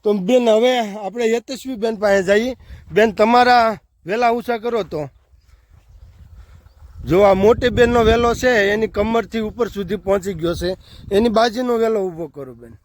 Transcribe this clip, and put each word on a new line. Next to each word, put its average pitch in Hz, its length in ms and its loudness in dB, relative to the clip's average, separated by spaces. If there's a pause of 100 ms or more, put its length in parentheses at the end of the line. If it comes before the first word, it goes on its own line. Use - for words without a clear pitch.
તો 208 100 0
બેન, 226 360 2
હવે 240 300 4
આપણે 214 520 -6
યશસ્વી 254 440 -6
બેન 226 220 -4
પાસે 196 260 0
જઈએ. 220 340 0 (360)
બેન, 208 200 2
તમારા 233 680 4 (280)
વેલા 233 240 0
ઊંચા 233 280 -4
કરો 220 240 -4
તો. 151 260 -8 (2000)
જો 160 160 2
આ 196 140 6
મોટી 226 340 2
બેનનો 240 340 2
વેલો 233 320 2
છે, 220 380 2
એની 220 140 0
કમરથી 220 520 -4
ઉપર 214 300 -4
સુધી 196 280 -8
પહોંચી 196 380 -4
ગયો 165 200 -4
છે. 175 220 -6 (360)
એની 220 160 2
બાજુનો 233 460 0
વેલો 226 260 0
ઊભો 170 260 -6
કરો 131 280 -16
બેન. 117 200 -20 (100)